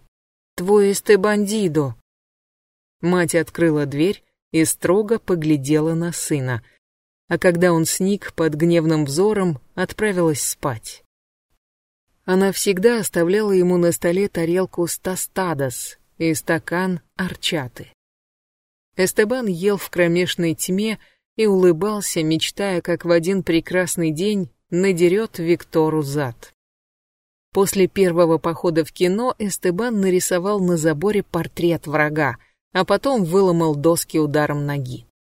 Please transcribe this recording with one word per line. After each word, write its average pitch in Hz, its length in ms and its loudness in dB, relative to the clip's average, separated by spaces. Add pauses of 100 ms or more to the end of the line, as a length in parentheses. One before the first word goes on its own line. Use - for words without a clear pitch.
(560)
"Твой 202 360 4
Эстебандидо!" 196 1040 2 (1040)
Мать 170 340 0
открыла 156 500 0
дверь 151 380 -2 (280)
и 160 120 2
строго 208 560 0
поглядела 156 760 0
на 170 180 -2
сына, 127 500 -4 (640)
а 170 120 -2
когда 175 340 4
он 165 120 2
сник - 480 -2
под 160 200 0
гневным 160 520 2
взором, 180 540 0 (140)
отправилась 180 680 -2
спать. - 600 -8 (1200)
Она 190 280 2
всегда 202 480 2
оставляла 190 520 0
ему 180 260 4
на 170 140 4
столе 180 380 -2
тарелку 175 560 -2
с - 140 -8
тостадос 175 1000 -6 (220)
и 160 160 0
стакан 175 680 -4 (140)
орчаты. - 760 -8 (1040)
Эстебан 214 500 0
ел 190 300 -2
в - 120 -12
кромешной 170 640 0
тьме 202 460 -4 (360)
и 220 120 2
улыбался, 185 720 2
мечтая, 160 600 -2
как 175 240 -4
в 170 60 0
один 170 300 2
прекрасный 165 720 0
день 190 380 -2 (200)
надерёт 185 720 2
Виктору 160 600 0
зад. 139 520 -6 (1000)
После 190 340 2
первого 170 500 2
похода 165 480 -2
в - 60 -16
кино 202 480 0
Эстебан 208 600 -2
нарисовал 185 600 0
на 175 180 2
заборе 165 460 0
портрет - 640 -2
врага, 151 500 0 (360)
а 185 120 0
потом 208 380 0
выломал 165 520 2
доски 165 420 0
ударом 147 480 0
ноги. 131 400 -6 (180)